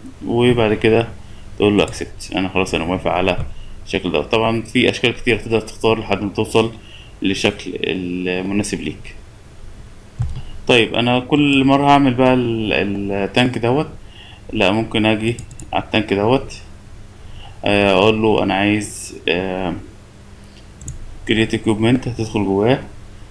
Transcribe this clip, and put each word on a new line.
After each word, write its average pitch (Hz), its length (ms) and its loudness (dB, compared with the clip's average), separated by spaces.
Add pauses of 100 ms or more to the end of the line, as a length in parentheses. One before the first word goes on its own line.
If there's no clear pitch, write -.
(280)
وبعد 117 460 4
كده 110 340 2 (500)
تقول 104 200 4
له: 87 60 6
"accept"، - 520 -8
أنا 92 140 -2
خلاص 92 240 -2
أنا 80 120 0
موافق 90 260 -2
على 90 260 0 (480)
الشكل 90 260 -4
ده. 76 100 0
طبعًا 113 400 0
في 113 280 2
أشكال 117 260 0
كتير 110 240 0
تقدر 110 220 0
تختار 110 380 0
لحد 98 220 -2
ما 104 80 -2
توصل 110 420 0 (500)
للشكل 98 540 -2
المناسب 92 1040 -4
ليك. - 340 -10 (1500)
طيب، 120 260 4
أنا 123 260 2
كل 139 440 2
مرة 143 280 6
هعمل 139 220 6
بقى 127 200 4
ال-، 101 760 0
التانك 113 460 2
دوت، 127 300 0 (680)
لا، 98 180 4
ممكن 110 340 0
أجي 110 320 2 (360)
على - 100 0
التانك - 300 0
دوت، 110 400 2 (1120)
آه، 101 260 4
أقول 107 300 4
له: 110 220 4
"أنا 98 100 0
عايز، 104 640 -2 (140)
آه، 92 440 -2 (1600)
create 110 260 2
equipment"، 113 520 2
هتدخل 110 380 -2
جواه 104 340 2 (520)